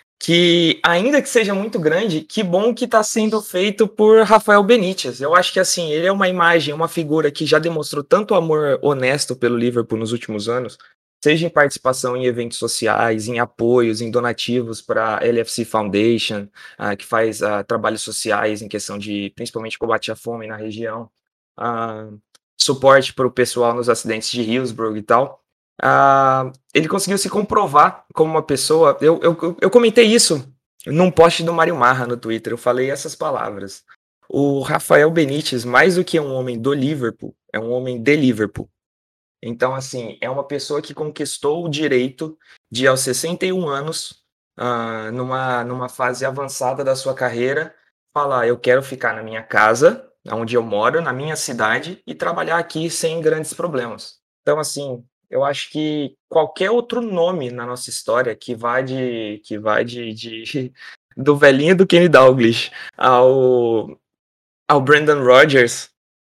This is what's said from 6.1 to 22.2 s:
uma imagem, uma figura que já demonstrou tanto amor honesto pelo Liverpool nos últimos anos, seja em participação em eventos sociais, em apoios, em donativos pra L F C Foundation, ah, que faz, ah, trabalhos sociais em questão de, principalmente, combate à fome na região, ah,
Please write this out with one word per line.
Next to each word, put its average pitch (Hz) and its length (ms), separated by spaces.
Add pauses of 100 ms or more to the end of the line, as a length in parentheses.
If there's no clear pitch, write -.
uma 196 160
imagem, 170 460
uma 165 120
figura 156 440
que 151 160
já 156 120
demonstrou 147 460
tanto 208 300
amor 151 480
honesto 135 520
pelo 120 220
Liverpool 117 420
nos 113 140
últimos 110 360
anos, 120 300 (460)
seja 160 220
em 165 40
participação 131 680
em 127 100
eventos 117 320
sociais, 110 680
em 117 140
apoios, 117 600
em 117 100
donativos 120 720
pra 110 400
L 117 180
F 110 100
C 117 140
Foundation, 107 840 (300)
ah, 104 180
que 101 100
faz, 110 380
ah, 104 220
trabalhos 110 380
sociais 107 580
em 107 80
questão 104 300
de, 101 360
principalmente, 113 440
combate 113 340
à - 20
fome 113 320
na 110 100
região, 110 540 (460)
ah, 113 520 (520)